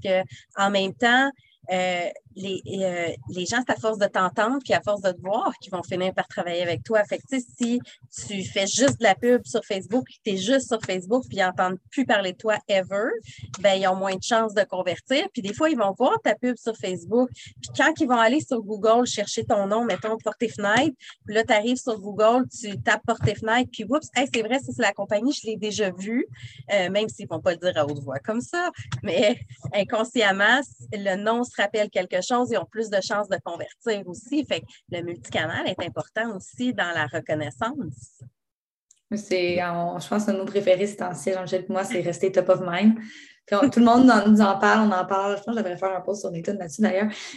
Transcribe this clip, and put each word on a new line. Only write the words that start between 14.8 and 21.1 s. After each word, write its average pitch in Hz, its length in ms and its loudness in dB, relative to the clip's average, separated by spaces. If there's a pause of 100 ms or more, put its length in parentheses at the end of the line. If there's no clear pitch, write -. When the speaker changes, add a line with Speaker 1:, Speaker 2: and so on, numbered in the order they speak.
Speaker 1:
Puis 240 100 -8
des 202 100 -6
fois, 311 180 2
ils 277 80 0
vont 196 200 2
voir 349 240 4
ta 226 120 4
pub 247 220 -2
sur - 200 -6
Facebook. 190 580 -2
Puis - 420 -18
quand 294 240 4
ils 311 80 2
vont 240 100 4
aller 233 220 4
sur 247 220 -4
Google 214 440 2
chercher 220 380 -4
ton 202 220 2
nom, 220 180 0
mettons, 220 340 -2
porte - 240 -4
et 226 60 -2
fenêtre, 226 460 2 (320)